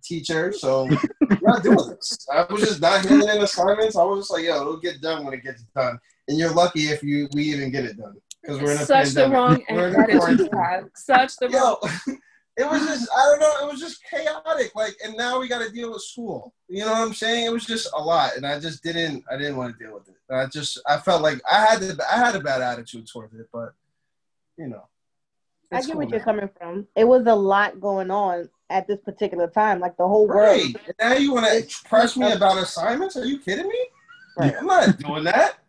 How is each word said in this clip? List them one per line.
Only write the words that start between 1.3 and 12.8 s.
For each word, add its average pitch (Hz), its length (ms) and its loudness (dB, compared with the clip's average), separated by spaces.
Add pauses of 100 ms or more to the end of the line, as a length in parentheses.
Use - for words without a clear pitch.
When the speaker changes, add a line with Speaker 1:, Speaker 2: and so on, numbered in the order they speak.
Speaker 1:
not 226 220 4
doing - 260 4
this." - 420 -12
I 175 180 2
was 208 120 -2
just 190 200 0
not 190 240 2
handing 254 220 6
in 208 140 2
assignments. 202 560 0
I 170 60 4
was 196 180 0
just 202 100 -10
like, 165 140 -4
"Yo, 156 160 0
it'll 151 160 -6
get 156 240 -8
done 156 240 -6
when 135 80 -10
it 123 100 -12
gets 123 200 -14 (120)
done." 123 240 -2 (300)
And 147 80 -2
you're 165 160 0
lucky 175 300 2
if 151 200 -4
you, 143 300 -2
we 147 120 -2
even 139 260 -4
get 131 140 -4
it 101 120 -10
done. 107 180 -18 (300)
'Cause 139 140 -8
we're 143 120 0
in 147 100 0
a - 40 -4
Speaker 2:
Such 277 280 4
the 277 80 2
Speaker 1:
pandemic. 269 160 4
Speaker 2:
wrong 247 320 4
Speaker 1:
We're 180 200 0
in 180 60 -4
a - 40 4
Speaker 2:
attitude 240 400 4
to 381 60 4
Speaker 1:
quarantine. 196 180 -2
Speaker 2:
have. 185 320 -4
Such 262 420 2
the 254 120 -2
Speaker 1:
Yo, 262 100 2
Speaker 2:
wrong 254 180 2 (300)
Speaker 1:
<laughs> 269 100 -8 (400)
it 262 120 0
was 311 180 0